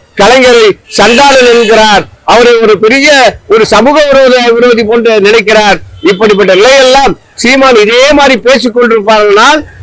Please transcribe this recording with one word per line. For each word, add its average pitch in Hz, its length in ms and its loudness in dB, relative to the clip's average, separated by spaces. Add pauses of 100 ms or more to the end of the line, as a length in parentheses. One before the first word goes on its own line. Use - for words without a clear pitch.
(200)
கலைஞரை 240 480 2 (300)
சண்டாளன் 247 580 2
என்கிறார், 214 480 0 (280)
அவரை 240 300 2
ஒரு 214 120 0 (100)
பெரிய 269 260 0 (440)
ஒரு 226 100 2 (100)
சமூக 240 240 0 (100)
விரோத, 269 280 2 (200)
விரோதி 240 320 0
போன்று 233 240 -2 (160)
நினைக்கிறார். 214 500 0 (340)
இப்படிப்பட்ட 202 480 0
நிலையெல்லாம் 262 540 2 (280)
சீமான் 262 420 0
இதே 233 160 -2 (200)
மாதிரி 269 160 0 (120)
பேசிக் 240 300 -2
கொண்டிருப்பார்களால் 220 840 0 (220)